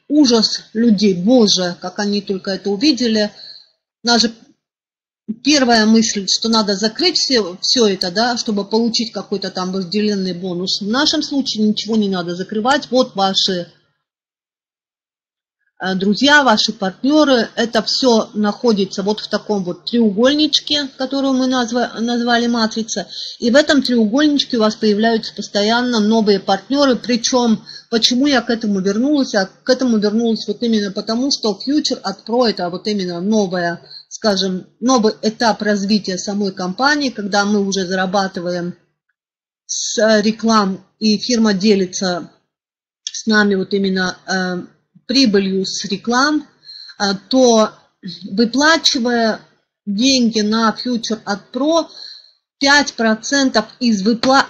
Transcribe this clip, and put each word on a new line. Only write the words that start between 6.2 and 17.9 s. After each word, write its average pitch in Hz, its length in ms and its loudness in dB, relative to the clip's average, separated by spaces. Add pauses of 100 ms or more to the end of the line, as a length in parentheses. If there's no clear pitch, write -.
что - 220 -2
надо 214 260 0
закрыть 220 420 -2
все, 196 440 -2
все 233 260 2
это, 190 240 -2
да, 233 260 -2
чтобы 202 280 -4
получить 226 460 -2
какой-то 190 400 -8
там 185 200 -6
вожделенный 190 600 -2
бонус. 180 480 -6
В 196 60 -6
нашем 294 360 0
случае 262 440 -2
ничего 214 280 -2
не 208 140 0
надо 175 260 -4
закрывать. 214 560 -2
Вот 247 240 0
ваши, 190 560 -2 (2000)
э, 185 160 -4
друзья, 240 480 4
ваши 220 300 2
партнеры. 262 800 2
Это 226 260 -2
все 233 520 2